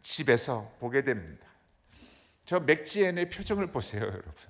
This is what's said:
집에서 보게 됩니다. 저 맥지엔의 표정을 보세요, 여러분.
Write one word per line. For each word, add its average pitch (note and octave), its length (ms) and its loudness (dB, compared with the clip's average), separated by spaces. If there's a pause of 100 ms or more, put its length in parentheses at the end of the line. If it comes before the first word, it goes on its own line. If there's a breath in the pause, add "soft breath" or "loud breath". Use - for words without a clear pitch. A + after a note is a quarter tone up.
집에서 B2 680 2 (100)
보게 B2 240 0
됩니다. G2 440 -4 (960 loud breath)
저 F3+ 160 2
맥지엔의 F3 680 2
표정을 G3+ 420 -4
보세요, A2 300 -4
여러분. G2 320 -6 (160)